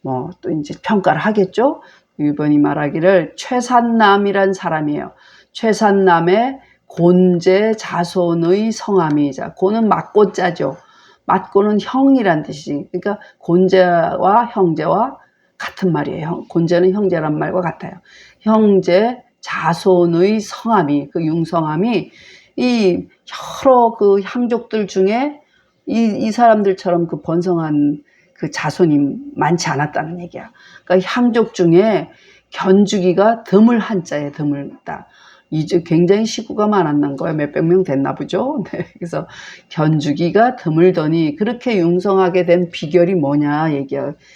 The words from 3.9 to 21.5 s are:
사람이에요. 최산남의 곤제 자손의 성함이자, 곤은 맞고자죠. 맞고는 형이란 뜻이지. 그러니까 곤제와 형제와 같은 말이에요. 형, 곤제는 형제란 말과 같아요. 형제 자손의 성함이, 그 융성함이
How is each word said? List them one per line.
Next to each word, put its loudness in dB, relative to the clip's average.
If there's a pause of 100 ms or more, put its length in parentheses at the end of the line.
사람이에요. -4 (380)
최산남의 2 (260)
곤제 4
자손의 -2
성함이자, -2
곤은 0
맞고자죠. 0 (480)
맞고는 0
형이란 2
뜻이지. -10
그러니까 -6 (200)
곤제와 2
형제와 -2 (400)
같은 -4
말이에요. -4
형, -8
곤제는 2
형제란 -2
말과 -4
같아요. -8 (460)
형제 2 (200)
자손의 0
성함이, -2
그 -4
융성함이 -2 (460)